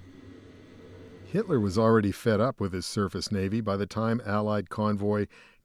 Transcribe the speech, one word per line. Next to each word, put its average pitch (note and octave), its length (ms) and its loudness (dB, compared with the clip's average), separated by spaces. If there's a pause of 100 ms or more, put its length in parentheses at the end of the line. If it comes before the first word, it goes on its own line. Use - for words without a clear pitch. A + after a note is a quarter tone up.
(1300)
Hitler F3+ 340 0
was G2 180 0
already A2 320 6
fed G#2 300 0
up B2+ 180 0
with G2 140 -2
his F2+ 140 -6
surface G2+ 440 -2
navy G2 300 0
by G#2 160 0
the G2 100 -2
time A2+ 400 -2
Allied G#2 420 0
convoy G#2 580 0 (380)